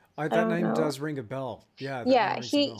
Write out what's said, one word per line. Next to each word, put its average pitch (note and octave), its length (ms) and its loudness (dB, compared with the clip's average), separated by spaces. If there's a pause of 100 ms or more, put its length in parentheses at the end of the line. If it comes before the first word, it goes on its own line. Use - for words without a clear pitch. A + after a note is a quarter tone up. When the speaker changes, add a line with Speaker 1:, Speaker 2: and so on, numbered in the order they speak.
(180)
Speaker 1:
I, D3 60 -2
Speaker 2:
I D#3+ 40 0
Speaker 1:
that E3 80 2
Speaker 2:
don't E3+ 140 4
Speaker 1:
name E3+ 120 2
Speaker 2:
know. E3+ 120 2
Speaker 1:
does D3+ 260 0
ring D3+ 180 -6
a C3 40 -6
bell. B2 440 -8 (120)
Yeah, C3+ 260 -6
that - 60 0
Speaker 2:
Yeah, A#3 160 6
Speaker 1:
name - 100 0
rings A#3+ 100 -8
a D4 100 0
Speaker 2:
he, C#4+ 120 4
Speaker 1:
bell. A3 100 -10